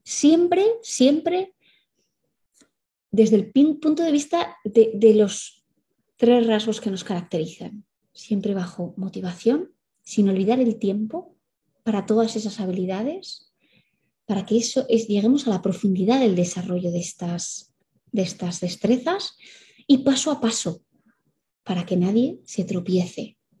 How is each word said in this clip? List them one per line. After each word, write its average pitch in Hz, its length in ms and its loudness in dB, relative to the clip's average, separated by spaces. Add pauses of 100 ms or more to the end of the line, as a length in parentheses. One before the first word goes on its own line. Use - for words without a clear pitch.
Siempre, 349 640 4 (160)
siempre 330 720 0 (1500)
desde 214 280 4
el - 120 -2
pin-, 294 300 4
punto 311 240 0
de 330 80 0
vista 294 540 -2
de, 220 300 4
de 214 180 6
los - 520 -2 (520)
tres 240 280 4
rasgos 220 360 0
que 202 100 -4
nos 185 140 -8
caracterizan. 175 800 -8 (260)
Siempre 202 420 -6
bajo 180 440 -8
motivación, 190 760 -4 (300)
sin - 260 0
olvidar 196 320 0
el 233 180 0
tiempo, 214 600 -6 (460)
para 202 220 -2
todas 220 300 0
esas 214 240 -6
habilidades, 190 960 -6 (720)
para 196 200 -4
que 214 120 2
eso 254 320 -2
es, 226 180 2
lleguemos 220 400 2
a - 20 2
la 185 120 0
profundidad 196 580 0
del 214 160 2
desarrollo 180 560 -4
de 175 80 -4
estas, - 760 -10 (380)
de 202 100 0
estas 180 380 -6
destrezas 254 800 -2 (500)
y 269 120 6
paso 269 320 0
a 277 80 -4
paso, 220 440 -4 (800)
para 180 220 -4
que 185 120 -2
nadie 220 480 0
se - 180 -6
tropiece. 180 760 -4 (240)